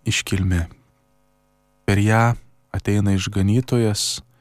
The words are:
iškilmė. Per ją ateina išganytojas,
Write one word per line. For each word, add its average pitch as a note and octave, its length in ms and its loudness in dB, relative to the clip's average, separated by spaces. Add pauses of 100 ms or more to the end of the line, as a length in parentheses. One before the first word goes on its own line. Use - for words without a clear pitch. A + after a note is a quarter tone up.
iškilmė. F#2 640 -2 (1200)
Per G2+ 160 2
ją A2+ 320 4 (400)
ateina G2+ 400 0
išganytojas, G#2 1080 0 (180)